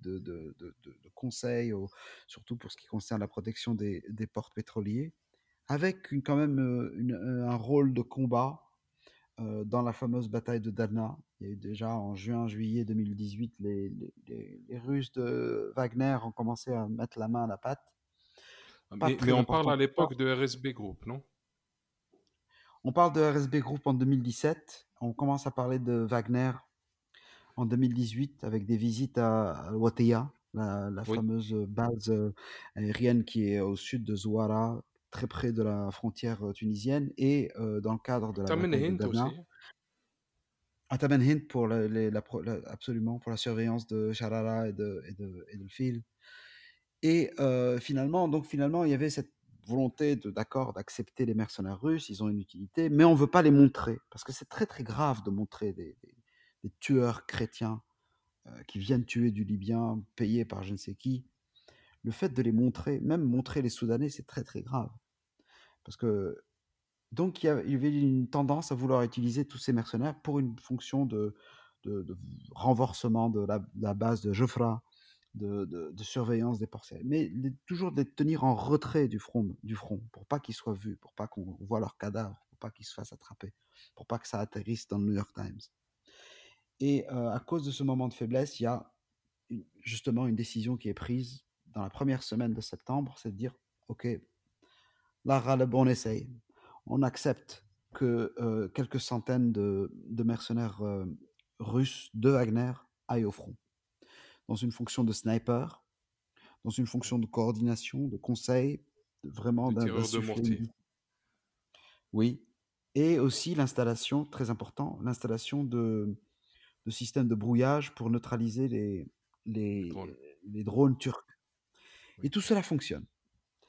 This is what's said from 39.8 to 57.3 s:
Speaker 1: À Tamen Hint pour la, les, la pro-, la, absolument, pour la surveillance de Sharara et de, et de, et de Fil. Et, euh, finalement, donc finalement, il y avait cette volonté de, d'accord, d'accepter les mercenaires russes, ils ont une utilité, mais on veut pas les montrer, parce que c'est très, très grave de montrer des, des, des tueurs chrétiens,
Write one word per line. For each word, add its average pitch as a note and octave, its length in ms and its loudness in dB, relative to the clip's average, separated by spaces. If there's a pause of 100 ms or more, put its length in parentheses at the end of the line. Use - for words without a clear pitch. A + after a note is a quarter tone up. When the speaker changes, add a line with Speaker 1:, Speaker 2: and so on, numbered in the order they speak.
Speaker 1:
À C3 100 -2
Tamen C#3 220 4
Hint D3 280 4
pour A#2+ 180 0
la, A2 220 2
les, A2 220 2
la G#2+ 120 -2
pro-, G#2+ 200 -8
la, G#2+ 240 -4
absolument, A#2 520 -4
pour A#2 120 -8
la A2+ 60 -4
surveillance A2+ 520 -2
de A2 240 0
Sharara A2 560 -2
et G#2 40 -4
de, G2 360 -6
et G2+ 60 -12
de, F#2 360 -12
et G#2+ 60 -14
de G2 100 -14
Fil. A#2+ 360 -4 (1000)
Et, D#3+ 380 4
euh, B2 380 4
finalement, C#3+ 500 2
donc D3+ 180 0
finalement, D#3 380 2
il D#3 60 4
y C#3 40 4
avait D3 160 2
cette C3+ 220 -4 (340)
volonté C3 480 2
de, G#2 160 -4
d'accord, A#2 420 -2
d'accepter - 540 -6
les A2+ 80 2
mercenaires G2 460 -2
russes, D#3 280 -2
ils G#2 140 -8
ont G#2+ 60 0
une G#2 120 -2
utilité, G2 480 -2
mais D3 160 8
on E3 100 12
veut C#3+ 120 8
pas F3+ 160 8
les D3+ 80 10
montrer, C#3 480 8 (120)
parce - 120 -16
que - 100 -10
c'est - 160 -14
très, - 180 -2
très - 180 -6
grave A2 400 0
de G2+ 60 -2
montrer G2+ 420 -2
des, F2 300 -14
des, - 120 -20 (480)
des G#2+ 160 -8
tueurs B2 480 2
chrétiens, A2 560 -4 (640)